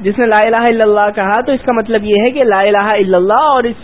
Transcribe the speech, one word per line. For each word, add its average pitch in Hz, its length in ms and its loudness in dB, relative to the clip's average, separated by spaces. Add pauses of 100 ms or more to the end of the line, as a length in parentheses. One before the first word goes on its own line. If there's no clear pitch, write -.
جس 202 160 -2
نے 247 60 2
لا 214 220 2
الہ 226 220 0
الا 226 160 0
اللہ 208 300 2
کہا 202 300 -2
تو 285 60 -2
اس 262 140 -2
کا 254 60 0
مطلب 220 320 -2
یہ 208 200 0
ہے 247 80 0
کہ 277 120 -2
لا 202 240 2
الہ 202 260 0
الا 196 240 0
اللہ 208 300 2
اور 262 160 0
اس 233 200 -6